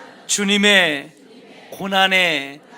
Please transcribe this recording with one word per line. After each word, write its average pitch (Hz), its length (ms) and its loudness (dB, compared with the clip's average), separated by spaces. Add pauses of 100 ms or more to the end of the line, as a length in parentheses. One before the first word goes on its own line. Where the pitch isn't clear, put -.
(280)
주님의 196 1400 -2
고난에 180 880 -2 (160)